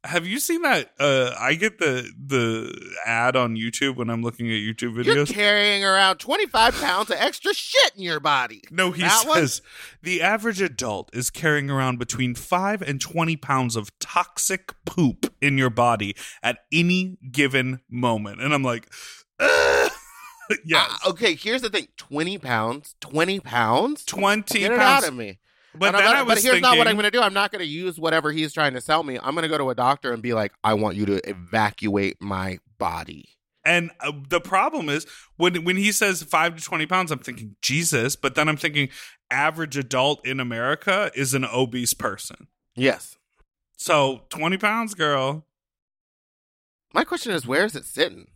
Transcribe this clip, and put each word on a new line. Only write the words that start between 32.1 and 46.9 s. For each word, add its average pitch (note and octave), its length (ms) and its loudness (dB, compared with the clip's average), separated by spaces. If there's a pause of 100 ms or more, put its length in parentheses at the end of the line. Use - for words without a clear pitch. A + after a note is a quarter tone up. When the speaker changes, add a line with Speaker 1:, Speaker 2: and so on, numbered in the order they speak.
Speaker 2:
my F#2+ 380 -6 (200)
body." E2 500 -6 (360)
Speaker 1:
And, E3+ 360 2
uh, D3 100 -6 (200)
the F#3 100 2
problem F#3+ 480 0
is, D3 180 -4 (300)
when, F3 260 2
when F3+ 140 0
he G3+ 160 2
says F#3+ 320 0
five E3+ 320 0
to D#3+ 80 -16
twenty D#3 220 -4
pounds, E3 260 -2
I'm C3 80 -6
thinking, G#2+ 420 -14
"Jesus." C#3 540 0
But C3 180 -2
then D#3 140 2
I'm D3+ 80 0
thinking, D3 320 -2 (420)
average D3 460 -2
adult C3 500 0
in C3+ 140 -4
America C#3+ 760 -2
is C3+ 200 -2
an C3 100 0
obese A#2+ 500 -2
person. - 540 -8 (260)
Speaker 2:
Yes. - 420 -2 (600)
Speaker 1:
So, C3+ 520 0
twenty E3 280 -2
pounds, G#3+ 380 -2
girl. D3 520 -2 (1500)